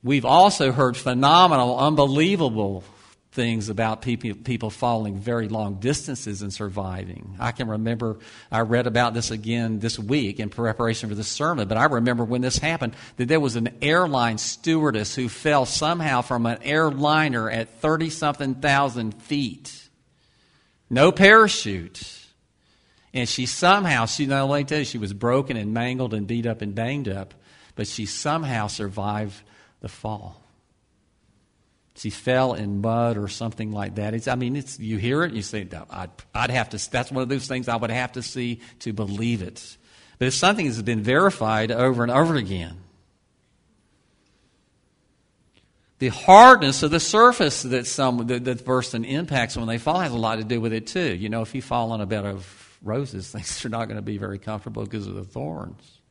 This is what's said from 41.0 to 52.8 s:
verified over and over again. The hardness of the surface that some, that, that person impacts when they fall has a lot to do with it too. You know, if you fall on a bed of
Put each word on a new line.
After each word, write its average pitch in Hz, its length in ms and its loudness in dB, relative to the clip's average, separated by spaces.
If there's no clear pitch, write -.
verified 113 680 2
over 120 320 2
and 120 80 0
over 156 240 4
again. 90 420 -4
The 131 100 0
hardness 190 720 10
of 151 100 2
the 165 80 2
surface 214 640 4
that 123 220 -2
some, 120 420 0
that, 123 180 -2
that 123 200 -4
person 123 380 -2
impacts 135 540 -2
when 117 100 -4
they 117 100 -2
fall 151 220 0
has 165 120 -2
a 120 60 -4
lot 110 200 0
to 110 60 -6
do 117 180 -2
with 110 120 -2
it 113 140 -6
too. 156 280 -2
You 101 140 -6
know, 113 120 -4
if 110 120 -8
you 131 80 -6
fall 120 300 -2
on 110 100 -4
a 104 40 -4
bed 101 200 -4
of 95 560 -12